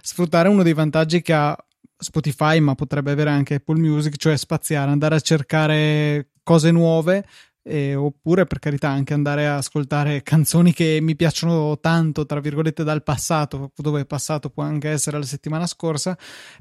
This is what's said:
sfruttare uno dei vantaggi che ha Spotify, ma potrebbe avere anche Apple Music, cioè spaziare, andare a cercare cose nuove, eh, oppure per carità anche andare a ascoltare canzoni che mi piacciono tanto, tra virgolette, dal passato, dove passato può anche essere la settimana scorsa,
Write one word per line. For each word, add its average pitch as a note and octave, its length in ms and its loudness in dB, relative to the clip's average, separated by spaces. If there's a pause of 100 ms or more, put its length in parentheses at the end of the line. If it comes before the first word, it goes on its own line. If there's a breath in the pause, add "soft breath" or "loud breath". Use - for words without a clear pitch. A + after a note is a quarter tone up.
sfruttare E3+ 460 2
uno G3+ 160 4
dei E3+ 80 4
vantaggi D#3+ 500 0
che E3 100 0
ha D3 240 0 (440)
Spotify, D#3 600 0
ma C#3+ 140 2
potrebbe C#3+ 360 -4
avere D3 200 0
anche C#3+ 260 0
Apple D#3+ 220 -2
Music, D3+ 380 0
cioè D#3 200 2
spaziare, C#3+ 540 -2
andare D3+ 260 2
a D3+ 40 2
cercare D3+ 1080 0 (120)
cose E3 280 4
nuove, E3+ 560 2 (360 soft breath)
eh, C#3 320 -4
oppure D3+ 520 0
per - 120 -4
carità C#3+ 300 -2
anche C#3 240 -2
andare D3 340 0
a C#3+ 120 -2
ascoltare D3 640 -2
canzoni E3 500 4
che D#3+ 300 2
mi D#3+ 120 0
piacciono D#3 640 0
tanto, D#3+ 460 0
tra D3 160 -6
virgolette, D3+ 440 -2
dal D3+ 180 -2
passato, C#3+ 760 -4
dove D3 300 -4
passato D3 420 -6
può D3 140 -10
anche D3+ 260 -4
essere D3 300 -4
la D3 60 -6
settimana D#3 420 -6
scorsa, E3 500 -6 (440 loud breath)